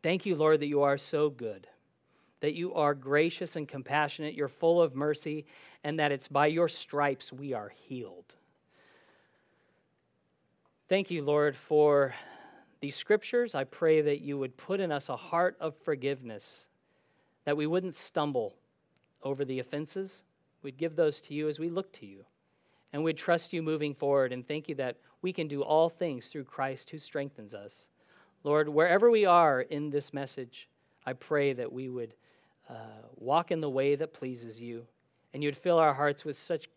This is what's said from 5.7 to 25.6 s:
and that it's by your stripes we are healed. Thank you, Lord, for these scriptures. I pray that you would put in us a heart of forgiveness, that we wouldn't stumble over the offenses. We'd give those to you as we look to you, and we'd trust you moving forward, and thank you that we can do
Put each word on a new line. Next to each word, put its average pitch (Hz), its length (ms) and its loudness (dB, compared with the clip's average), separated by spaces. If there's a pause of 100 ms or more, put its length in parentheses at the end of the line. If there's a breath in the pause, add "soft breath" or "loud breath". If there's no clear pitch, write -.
and 151 160 -4
that 147 120 2
it's 135 180 -6
by 143 180 4
your 165 220 2
stripes 143 640 -4
we 135 200 -8
are 104 200 -8 (140)
healed. 95 480 -14 (2500 soft breath)
Thank 190 240 0
you, 160 120 -4
Lord, 147 320 2
for 143 580 4 (680 loud breath)
these 143 140 -8
scriptures. 226 600 0
I 135 100 0
pray 156 360 4
that 147 200 0
you 143 160 -6
would 131 200 -4
put 196 220 -4
in 180 120 -2
us 143 180 -4
a 123 80 -6
heart 175 420 0
of 151 160 -6
forgiveness, 131 920 -6 (800)
that 147 120 0
we 151 100 -2
wouldn't 180 280 -2
stumble 131 600 -2 (680)
over 139 220 -4
the 131 160 -4
offenses. 151 640 -10 (400)
We'd 135 140 -12
give 160 180 -4
those 151 260 2
to - 120 -16
you 151 160 -2
as 147 100 -6
we 165 100 -4
look 185 240 -6
to - 120 -20
you, 98 180 -20 (680)
and 147 100 -2
we'd 160 140 0
trust 170 340 0
you 170 100 -4
moving 151 320 -4
forward, 139 380 2
and 127 160 -10
thank 151 220 -6
you 151 60 -4
that 127 200 -6 (260 soft breath)
we 180 120 -4
can 160 140 -4
do 143 160 -4